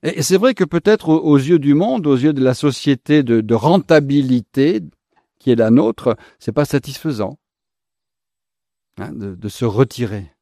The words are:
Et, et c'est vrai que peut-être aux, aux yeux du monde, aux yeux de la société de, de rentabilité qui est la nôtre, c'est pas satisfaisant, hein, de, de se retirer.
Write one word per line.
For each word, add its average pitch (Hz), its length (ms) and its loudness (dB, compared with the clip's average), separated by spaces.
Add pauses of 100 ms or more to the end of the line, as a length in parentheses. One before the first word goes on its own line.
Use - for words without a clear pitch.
Et, 165 180 -6
et - 20 -2
c'est 185 160 2
vrai 247 160 0
que 185 100 -2
peut-être 170 460 0
aux, 156 100 4
aux 147 160 2
yeux 143 220 2
du 143 160 2
monde, 202 320 -2
aux 139 100 2
yeux 143 160 0
de 135 100 -2
la 127 120 2
société 147 680 0
de, 117 200 2
de 110 120 -2
rentabilité 143 1300 2 (580)
qui - 120 -2
est 120 60 4
la 113 140 2
nôtre, 117 460 2 (220)
c'est - 140 -10
pas 147 120 0
satisfaisant, 135 760 -6 (1600)
hein, 98 160 -12
de, 101 220 -12
de 104 140 -12
se 120 180 -6
retirer. 107 760 -4